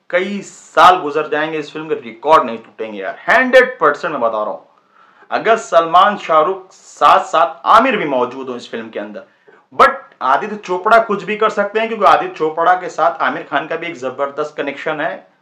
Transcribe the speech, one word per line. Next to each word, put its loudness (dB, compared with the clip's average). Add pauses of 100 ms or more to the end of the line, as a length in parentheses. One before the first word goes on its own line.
कई -2
साल 4
गुजर -4
जाएंगे, -2
इस -10
film -10
के -2
record 2
नहीं -6
टूटेंगे -12
यार, -8 (100)
hundred 4
percent 0
मैं -6
बता 0
रहा -4
हूँ। -14 (640)
अगर 2
सलमान, 2
शाहरुख 0
साथ 2
साथ -2
आमिर 4
भी -4
मौजूद -4
हो -8
इस -16
film -10
के -10
अंदर, -12 (560)
but 8 (300)
आदित्य 0
चोपड़ा 0
कुछ -2
भी -4
कर 0
सकते -4
हैं, -2
क्योंकि -2
आदित्य 2
चोपड़ा 0
के -4
साथ -2
आमिर -4
खान -4
का -6
भी -8
एक -10
जबरदस्त -8
connection -6
है। -8 (140)